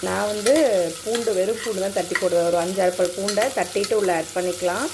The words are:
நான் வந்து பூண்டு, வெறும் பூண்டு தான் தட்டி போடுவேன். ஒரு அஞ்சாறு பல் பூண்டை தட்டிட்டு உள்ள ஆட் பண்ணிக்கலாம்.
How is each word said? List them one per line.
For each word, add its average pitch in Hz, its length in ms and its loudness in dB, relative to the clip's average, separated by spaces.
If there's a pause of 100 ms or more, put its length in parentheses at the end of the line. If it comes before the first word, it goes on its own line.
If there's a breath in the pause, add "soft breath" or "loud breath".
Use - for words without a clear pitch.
நான் 190 240 0
வந்து 214 220 2 (500)
பூண்டு, 226 360 -2
வெறும் 214 240 0
பூண்டு 190 200 -4
தான் 196 140 -2
தட்டி 180 220 -2
போடுவேன். 175 300 2
ஒரு 175 140 2
அஞ்சாறு 185 360 0
பல் 180 180 0
பூண்டை 202 260 0 (140)
தட்டிட்டு 202 420 -2
உள்ள 185 200 2
ஆட் 160 160 -6
பண்ணிக்கலாம். 180 580 -2